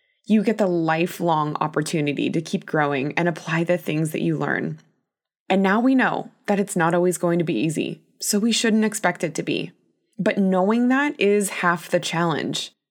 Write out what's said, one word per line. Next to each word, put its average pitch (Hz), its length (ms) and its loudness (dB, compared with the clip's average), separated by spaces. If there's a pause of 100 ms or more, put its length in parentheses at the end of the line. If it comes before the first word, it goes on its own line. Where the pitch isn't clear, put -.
(240)
You 208 200 2
get 220 140 0
the 202 100 2
lifelong 165 880 0
opportunity 151 760 -2
to 165 100 -2
keep 160 240 -6
growing 143 500 -2
and 170 140 0
apply 165 360 -2
the 175 120 0
things 156 360 -2
that - 100 -4
you 160 160 0
learn. 156 400 -4 (680)
And 196 160 4
now 196 160 4
we 262 160 4
know 202 340 0 (160)
that 202 140 2
it's 196 160 -4
not 170 180 2
always 175 240 2
going 175 220 0
to 170 40 0
be 160 140 -2
easy, 156 440 -4 (180)
so - 180 -2
we 226 140 2
shouldn't 220 320 2
expect 185 400 -2
it 156 100 -4
to 165 80 -4
be. - 300 -4 (460)
But 202 200 0
knowing 196 500 2
that 277 300 0
is 202 300 2
half 175 400 -2
the 175 100 2
challenge. - 760 -2 (180)